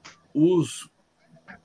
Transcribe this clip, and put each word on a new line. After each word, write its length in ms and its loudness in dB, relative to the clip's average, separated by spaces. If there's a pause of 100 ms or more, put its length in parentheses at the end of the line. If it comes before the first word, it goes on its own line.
(340)
os 560 0 (760)